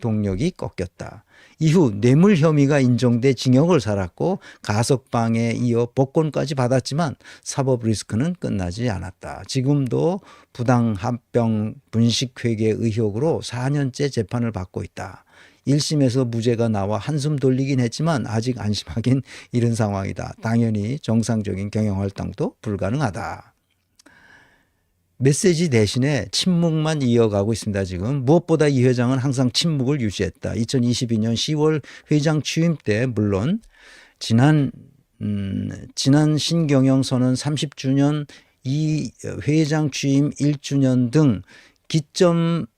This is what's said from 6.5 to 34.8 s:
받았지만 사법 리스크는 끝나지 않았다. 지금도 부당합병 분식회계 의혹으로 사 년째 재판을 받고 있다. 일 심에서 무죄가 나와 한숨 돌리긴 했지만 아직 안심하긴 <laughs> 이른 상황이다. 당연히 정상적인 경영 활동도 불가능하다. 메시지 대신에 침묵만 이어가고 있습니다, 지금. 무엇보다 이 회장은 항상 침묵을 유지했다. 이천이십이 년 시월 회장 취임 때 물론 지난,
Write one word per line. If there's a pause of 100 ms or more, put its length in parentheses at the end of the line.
받았지만 (260)
사법
리스크는
끝나지
않았다.
지금도 (320)
부당합병 (160)
분식회계
의혹으로
사
년째
재판을
받고
있다. (440)
일
심에서
무죄가
나와
한숨
돌리긴
했지만
아직
안심하긴 (160)
<laughs>
이른
상황이다.
당연히
정상적인
경영
활동도
불가능하다. (1600)
메시지
대신에
침묵만
이어가고
있습니다,
지금.
무엇보다
이
회장은
항상
침묵을
유지했다.
이천이십이
년
시월 (280)
회장
취임
때
물론 (580)
지난, (480)